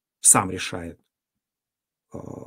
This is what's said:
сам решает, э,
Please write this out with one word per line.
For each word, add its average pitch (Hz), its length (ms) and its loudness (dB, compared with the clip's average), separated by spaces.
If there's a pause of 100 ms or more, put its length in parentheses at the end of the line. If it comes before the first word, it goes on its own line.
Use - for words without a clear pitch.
(200)
сам 101 300 6
решает, 87 500 -10 (1160)
э, - 40 -12 (280)